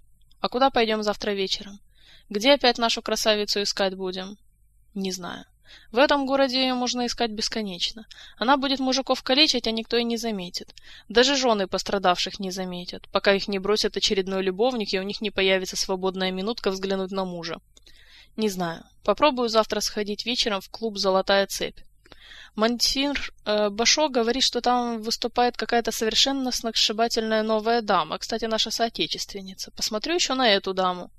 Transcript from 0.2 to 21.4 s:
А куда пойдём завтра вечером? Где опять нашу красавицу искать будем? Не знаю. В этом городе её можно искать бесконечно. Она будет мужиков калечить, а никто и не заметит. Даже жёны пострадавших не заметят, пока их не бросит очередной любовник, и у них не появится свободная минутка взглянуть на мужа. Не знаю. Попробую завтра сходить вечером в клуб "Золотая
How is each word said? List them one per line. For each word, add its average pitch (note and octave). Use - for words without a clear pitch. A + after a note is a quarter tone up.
А G3
куда C4
пойдём A3
завтра G#3
вечером? G3+
Где A3
опять B3
нашу A3+
красавицу G#3
искать F#3+
будем? F#3+
Не F#3+
знаю. F3+
В A3
этом C#4+
городе C4+
её B3+
можно B3
искать A#3
бесконечно. G#3+
Она B3+
будет C4+
мужиков C4
калечить, C4+
а A3+
никто A3+
и A#3+
не A#3
заметит. G#3
Даже B3+
жёны A3
пострадавших F#3
не F#3+
заметят, F#3
пока G3+
их G3
не G3+
бросит G3+
очередной F#3+
любовник, G3+
и G3
у F#3+
них G3+
не G#3
появится F#3+
свободная F#3
минутка G3
взглянуть F#3+
на G3
мужа. E3+
Не A3
знаю. F3+
Попробую B3
завтра G#3+
сходить G#3
вечером A3
в -
клуб G#3+
"Золотая F#3+